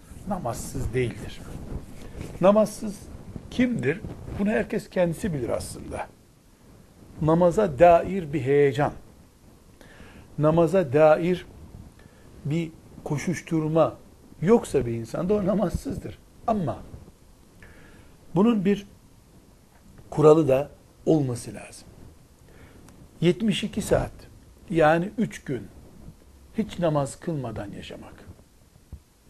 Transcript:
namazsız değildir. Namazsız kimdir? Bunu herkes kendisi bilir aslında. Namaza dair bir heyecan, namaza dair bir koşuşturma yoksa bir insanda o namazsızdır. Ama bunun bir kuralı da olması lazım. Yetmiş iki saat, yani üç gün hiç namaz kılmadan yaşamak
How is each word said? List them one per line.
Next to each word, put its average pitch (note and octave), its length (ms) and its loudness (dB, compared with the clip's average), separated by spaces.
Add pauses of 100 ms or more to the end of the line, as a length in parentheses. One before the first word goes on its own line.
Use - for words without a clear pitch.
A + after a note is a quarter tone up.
(280)
namazsız B2+ 640 -6
değildir. - 480 -4 (1000)
Namazsız G#3 580 2 (520)
kimdir? G#3 500 -2 (380)
Bunu G3+ 100 0
herkes A3 400 -4
kendisi F3 440 -2
bilir B2 160 -4
aslında. - 580 -8 (1120)
Namaza E3 580 4
dair E3+ 540 6
bir D#3 80 -2
heyecan, C#3 520 2 (1400)
namaza D#3 560 2
dair D#3 520 4 (1000)
bir D#3+ 260 -2 (320)
koşuşturma D#3 920 0 (440)
yoksa E3 440 2
bir A#2 60 -4
insanda A#2 420 -4
o G#3 120 0
namazsızdır. F#3 760 -2 (280)
Ama F3 320 -2 (1600)
bunun G#3 300 2
bir G3+ 220 0 (1200)
kuralı D3+ 380 6
da C3 220 0 (360)
olması B2+ 480 0
lazım. - 340 -18 (1300)
Yetmiş F3 420 0
iki G#3 180 -6
saat, - 300 0 (580)
yani E3 480 2
üç - 260 -4
gün A2+ 240 -8 (880)
hiç - 220 -6
namaz D3+ 400 -2
kılmadan A2+ 520 -8
yaşamak - 540 -16 (1040)